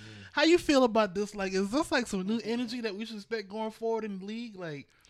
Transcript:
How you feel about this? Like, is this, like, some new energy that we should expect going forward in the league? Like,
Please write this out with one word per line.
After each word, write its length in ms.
How 100
you 140
feel 260
about 320
this? 180
Like, 200
is 180
this, 200
like, 140
some 220
new 160
energy 380
that 140
we 100
should 100
expect 340
going 220
forward 320
in 160
the 60
league? 300
Like, 320